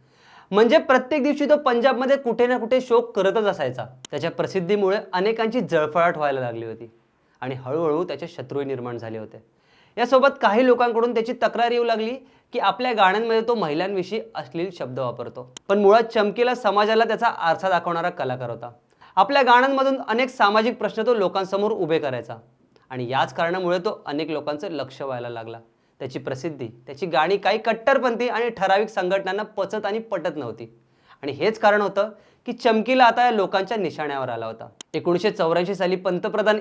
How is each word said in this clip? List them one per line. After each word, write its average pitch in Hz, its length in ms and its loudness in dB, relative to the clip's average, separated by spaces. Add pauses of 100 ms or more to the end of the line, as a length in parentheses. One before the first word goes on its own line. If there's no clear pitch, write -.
(500)
म्हणजे 226 280 6
प्रत्येक 262 440 2
दिवशी 285 280 2
तो 294 60 8
पंजाबमध्ये 254 600 2
कुठे 247 300 0
ना 247 120 2
कुठे 254 220 2
शो 240 200 4
करतच 208 440 0
असायचा. 135 400 -2 (260)
त्याच्या 147 200 -4
प्रसिद्धीमुळे 190 680 0 (140)
अनेकांची 220 480 0
जळफळाट 160 560 0
व्हायला 143 240 -2
लागली 117 260 -6
होती 113 240 -14 (500)
आणि 131 140 -8
हळूहळू 151 500 -2
त्याचे 165 240 -8
शत्रूही 139 380 -8
निर्माण 120 320 -8
झाले 110 200 -10
होते. 110 260 -16 (520)
यासोबत 262 460 2
काही 233 240 4
लोकांकडून 240 480 2
त्याची 226 180 -2
तक्रार 233 380 0
येऊ 240 140 0
लागली 226 300 -2 (380)
की 240 60 -6
आपल्या 202 340 -2
गाण्यांमध्ये 220 560 2
तो 240 60 2
महिलांविषयी 185 680 -2 (140)
अश्लील 165 440 -6
शब्द 127 200 -8
वापरतो. 123 540 -8 (160)
पण 196 100 4
मुळात 208 240 8
चमकीला 233 520 0
समाजाला 214 500 2
त्याचा 220 220 0
आरसा 165 420 0
दाखवणारा 175 420 0
कलाकार 127 400 -6
होता. 120 200 -12 (460)
आपल्या 269 260 4
गाण्यांमधून 262 640 4
अनेक 240 200 0
सामाजिक 220 500 2
प्रश्न 214 280 -4
तो 247 80 4
लोकांसमोर 196 580 0
उभे 165 260 0
करायचा 123 380 -6 (540)
आणि 127 200 -6
याच 143 240 0
कारणामुळे 180 440 -2
तो 202 280 -6
अनेक 147 240 -6
लोकांचं 147 400 -6
लक्ष 139 320 -10
व्हायला 123 260 -8
लागला. 113 300 -12 (420)
त्याची 131 180 -10
प्रसिद्धी, 131 480 -8 (200)
त्याची 147 200 -8
गाणी 165 300 2
काही 196 220 0
कट्टरपंथी 233 720 0
आणि 226 200 -2
ठराविक 196 400 0
संघटनांना 190 540 -2
पचत 208 440 -6
आणि 208 120 -4
पटत 185 380 -6
नव्हती 117 420 -10 (440)
आणि 139 100 -6
हेच 208 260 -2
कारण 208 220 4
होतं 202 300 -2 (360)
की 247 60 -6
चमकीला 233 520 2
आता 233 200 4
या 247 60 4
लोकांच्या 196 460 0
निशाण्यावर 143 520 -4
आला 113 180 -6
होता. 113 220 -12 (260)
एकोणीसशे 175 360 0
चौऱ्याऐंशी 175 440 0
साली 185 220 0
पंतप्रधान 202 640 0